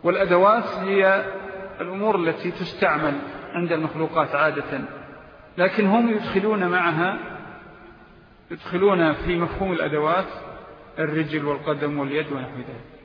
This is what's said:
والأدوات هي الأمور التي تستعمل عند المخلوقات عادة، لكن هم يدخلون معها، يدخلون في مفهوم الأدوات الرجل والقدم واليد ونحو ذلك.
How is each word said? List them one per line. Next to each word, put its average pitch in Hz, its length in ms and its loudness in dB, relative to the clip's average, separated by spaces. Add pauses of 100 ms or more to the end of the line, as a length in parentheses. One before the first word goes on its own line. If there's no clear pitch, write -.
والأدوات 190 640 4
هي 190 560 2 (560)
الأمور 196 360 0
التي 170 340 0
تستعمل 156 640 0 (380)
عند 170 200 -2
المخلوقات 156 600 0
عادة، 143 460 0 (800)
لكن 190 280 4
هم 233 220 6
يدخلون 208 600 0
معها، 165 500 2 (1300)
يدخلون 175 600 2
في 170 260 0
مفهوم 180 340 -2
الأدوات 160 540 0 (720)
الرجل 151 460 -2
والقدم 147 540 -2
واليد 143 340 -4
ونحو 127 240 -8
ذلك. 123 480 -14